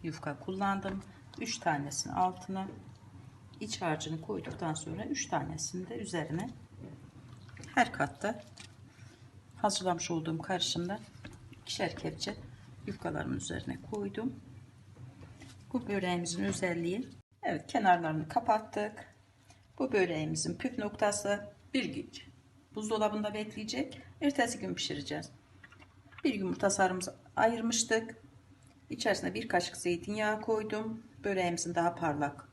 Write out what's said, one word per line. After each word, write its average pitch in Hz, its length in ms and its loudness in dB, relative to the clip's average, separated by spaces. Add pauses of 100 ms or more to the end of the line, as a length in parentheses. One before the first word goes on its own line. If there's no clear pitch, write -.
yufka 156 360 -4
kullandım. 196 640 0 (380)
Üç - 180 -2
tanesini 143 540 0
altına, 190 560 2 (920)
iç 214 220 -4
harcını 160 380 0
koyduktan 165 540 -2
sonra 160 300 -4
üç - 220 -2
tanesini 175 640 -2
de 233 100 -6
üzerine 180 520 0 (1200)
her 233 180 6
katta - 500 -2 (1120)
hazırlamış 185 540 2
olduğum 165 280 0
karışımda 180 600 0 (640)
ikişer - 340 -2
kepçe - 380 -4 (520)
yufkalarımın 76 500 -2
üzerine - 420 -4 (120)
koydum. 214 500 -2 (1300)
Bu 233 160 -2
böreğimizin 180 560 2
özelliği, 185 640 2 (340)
evet, 170 240 0
kenarlarını 170 600 6
kapattık. 214 840 0 (640)
Bu - 140 2
böreğimizin 160 680 4
püf 254 200 -2
noktası 202 760 2 (200)
bir 262 100 4
gece - 380 -6 (520)
buzdolabında 214 600 2
bekleyecek. 214 680 -4 (200)
Ertesi 277 380 4
gün 185 160 -2
pişireceğiz. 151 560 -4 (960)
Bir 254 100 6
yumurta 190 360 2
sarımızı 185 440 2 (220)
ayırmıştık. 226 840 4 (680)
İçerisine 185 440 2
bir 226 140 -4
kaşık - 280 2
zeytinyağı 214 640 0
koydum. 214 640 0 (220)
Böreğimizin 175 500 2
daha 170 200 4
parlak 147 580 0